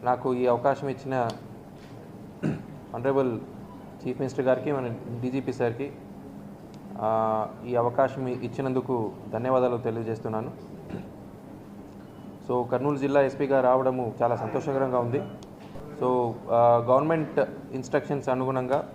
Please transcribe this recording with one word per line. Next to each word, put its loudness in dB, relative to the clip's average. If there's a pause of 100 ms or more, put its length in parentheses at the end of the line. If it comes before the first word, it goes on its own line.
నాకు 2
ఈ 4
అవకాశం 4
ఇచ్చిన -2 (1700)
ఆనరబుల్ 2 (520)
చీఫ్ -6
మినిస్టర్ -2
గారికి, 4
మన 0 (340)
డీజీపీ -2
సార్కి, 0 (1080)
ఆ, 2 (200)
ఈ -2
అవకాశం 2
ఇచ్చినందుకు 0 (220)
ధన్యవాదాలు 4
తెలియజేస్తున్నాను. -2 (2000)
So, 2
కర్నూలు 2
జిల్లా 4
ఎస్పీగా 4
రావడము 4
చాలా 4
సంతోషకరంగా 0
ఉంది. 0 (840)
So, 2 (180)
ఆ, 8
గవర్నమెంట్ 4 (340)
ఇన్‌స్ట్రక్షన్స్ -2
అనుగుణంగా 2